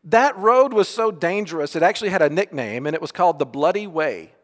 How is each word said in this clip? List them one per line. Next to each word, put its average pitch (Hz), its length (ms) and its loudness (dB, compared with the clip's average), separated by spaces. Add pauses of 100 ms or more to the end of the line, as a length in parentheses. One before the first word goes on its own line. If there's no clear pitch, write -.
That 233 320 2
road 254 360 4
was 208 160 2
so 226 220 -2
dangerous, 170 640 -4
it 160 60 2
actually 196 280 2
had 180 100 -2
a 151 80 6
nickname, 139 580 -4
and 151 80 -4
it 160 60 -6
was 156 120 -10
called 170 260 0
the 139 80 -2
Bloody 165 400 -2
Way. 147 460 -6 (120)